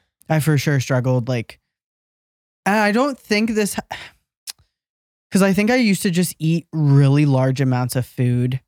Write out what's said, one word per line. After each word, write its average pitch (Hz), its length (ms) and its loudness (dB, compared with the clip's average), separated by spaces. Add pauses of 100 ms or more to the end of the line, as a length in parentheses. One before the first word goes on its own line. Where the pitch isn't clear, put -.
(300)
I 160 100 0
for 147 180 0
sure 143 220 0
struggled, 127 480 -2
like, 123 320 -8 (1080)
and 196 100 2
I 208 160 2
don't 254 280 0
think 220 320 -2
this, 214 240 -2
<sighs> - 1600 -20
'cause 190 100 4
I 196 120 4
think 208 180 0
I 247 60 2
used 214 260 2
to 202 80 0
just 175 280 -2
eat 160 320 -2
really 143 540 4
large 131 360 0
amounts 127 340 -2
of 123 100 -4
food, 123 640 -2